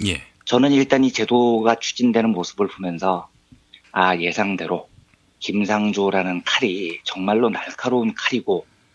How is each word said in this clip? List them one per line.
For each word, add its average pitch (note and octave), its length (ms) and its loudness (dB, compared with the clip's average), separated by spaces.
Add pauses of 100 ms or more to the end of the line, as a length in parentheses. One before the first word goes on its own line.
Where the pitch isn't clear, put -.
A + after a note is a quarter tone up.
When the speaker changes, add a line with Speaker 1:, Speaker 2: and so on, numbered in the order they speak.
Speaker 1:
예. F2 140 -2 (240)
Speaker 2:
저는 C3 280 4
일단 C3+ 320 4
이 B2+ 80 2
제도가 A#2 640 2
추진되는 A#2 540 0
모습을 F#2+ 380 -2
보면서 F2+ 640 -4 (600)
아, F#2 260 2
예상대로 F2 680 -4 (520)
김상조라는 G2 1040 0
칼이 F#2 600 -4
정말로 G#2+ 460 0
날카로운 A#2 640 -4
칼이고 G2+ 520 -4 (280)